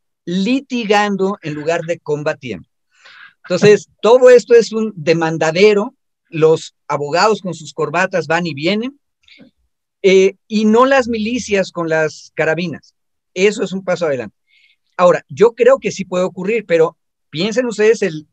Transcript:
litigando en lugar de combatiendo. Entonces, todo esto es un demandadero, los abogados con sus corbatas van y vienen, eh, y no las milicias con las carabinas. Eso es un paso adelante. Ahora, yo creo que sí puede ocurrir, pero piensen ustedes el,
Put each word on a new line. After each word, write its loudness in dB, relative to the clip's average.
litigando -2
en -8
lugar -4
de -6
combatiendo. -8
Entonces, 2
todo 6
esto 6
es 4
un -6
demandadero, 0
los 0
abogados -2
con -10
sus -18
corbatas -2
van -2
y -8
vienen, -6
eh, 4
y -2
no 4
las 2
milicias -4
con -6
las -4
carabinas. -4
Eso -2
es -6
un -8
paso -4
adelante. -6
Ahora, 2
yo 2
creo 2
que -8
sí -10
puede -4
ocurrir, -6
pero 0
piensen -4
ustedes 0
el, -4